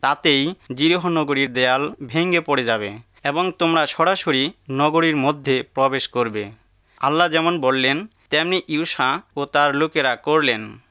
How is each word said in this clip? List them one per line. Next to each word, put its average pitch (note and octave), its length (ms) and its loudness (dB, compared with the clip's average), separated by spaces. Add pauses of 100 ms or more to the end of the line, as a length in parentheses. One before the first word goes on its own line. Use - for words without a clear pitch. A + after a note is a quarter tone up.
তাতেই D3 520 0 (200)
জিরিহ E3 340 0
নগরীর C#3+ 460 0
দেয়াল C3 400 0 (140)
ভেঙে E3+ 320 0
পড়ে C#3+ 240 -2
যাবে G#2+ 340 -2 (260)
এবং E3 360 -2
তোমরা E3 260 2
সরাসরি D#3+ 680 0 (180)
নগরীর D3+ 460 2
মধ্যে C#3 480 0 (100)
প্রবেশ C3+ 340 0
করবে।" G#2+ 440 -4 (460)
আল্লাহ D#3 320 0
যেমন E3 320 2
বললেন, C3+ 460 0 (220)
তেমনি E3+ 380 0
ইউসা D3 540 -2 (140)
ও C#3+ 100 -4
তার C#3+ 300 2
লোকেরা C#3+ 400 0
করলেন। A#2 640 0 (120)